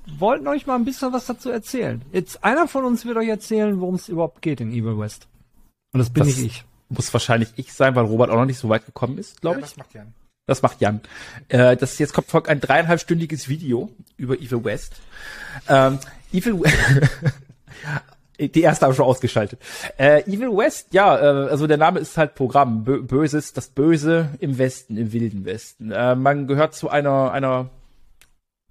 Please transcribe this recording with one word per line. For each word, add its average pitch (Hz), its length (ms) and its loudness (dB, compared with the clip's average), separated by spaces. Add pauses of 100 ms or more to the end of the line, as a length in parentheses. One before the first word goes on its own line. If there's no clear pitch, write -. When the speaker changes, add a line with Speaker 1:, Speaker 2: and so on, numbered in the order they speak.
(200)
Speaker 1:
wollten 262 280 0
euch 285 200 -4
mal 262 80 -2
ein 240 100 0
bisschen 262 280 -4
was 247 140 -6
dazu 254 220 -8
erzählen. 208 520 -6 (100)
Jetzt, - 320 -6
einer 277 240 2
von 269 160 -4
uns 240 220 -2
wird 233 120 -6
euch 226 120 -2
erzählen, 214 500 -2
worum 185 160 -4
es - 140 -10
überhaupt 165 320 -4
geht 147 180 -2
in 110 140 -6
Evil 113 260 -2
West. - 280 -10 (680)
Und 131 60 2
das 120 100 2
bin 147 160 4
Speaker 2:
Das 139 120 2
Speaker 1:
nicht 127 80 -2
ich. - 180 -10 (260)
Speaker 2:
muss - 240 -6
wahrscheinlich 117 420 2
ich - 160 -12
sein, 135 240 2
weil 123 80 4
Robert 113 280 2
auch 113 40 2
noch 120 100 4
nicht 131 140 -4
so - 80 -4
weit 110 180 0
gekommen 127 320 -6
ist, - 240 -16
glaub 165 120 -2
Speaker 3:
Ja, 156 60 -4
Speaker 2:
ich. 143 60 -10
Speaker 3:
das - 120 -20
macht - 160 -20
Jan. 110 200 -20 (340)
Speaker 2:
Das 135 160 0
macht - 180 -2
Jan. 107 200 0 (480)
Äh, 123 280 6
das - 220 -6
jetzt 147 140 -2
kommt, - 140 -2
folgt 160 220 0
ein 151 100 0
dreieinhalbstündiges 165 880 -2
Video 147 420 -4 (280)
über 127 220 -4
Evil 117 260 -6
West. - 300 -6 (760)
Ähm, 135 300 4 (340)
Evil 185 260 -2
We-, 139 480 4 (1300)
<laughs> 147 100 -2
die 156 120 4
erste 156 240 4
habe 131 80 4
ich 131 40 0
schon 143 80 2
ausgeschaltet. 120 540 0 (380)
Äh, 147 260 6
Evil 208 340 -4
West, 277 360 0
ja, 180 240 6
äh, 139 320 4
also 147 180 0
der 151 100 4
Name 156 220 2
ist - 180 -6
halt 151 160 0
Programm. 123 500 0
Bö-, 127 200 0
Böses, 143 500 -2
das - 140 -10
Böse 160 600 2 (100)
im 135 180 -4
Westen, 131 400 -4
im 110 160 -4
Wilden 107 320 -4
Westen. 110 460 -12
Äh, 123 240 0
man 139 320 0
gehört 147 260 0
zu - 160 -8
einer, 139 420 0
einer 131 380 -4 (1000)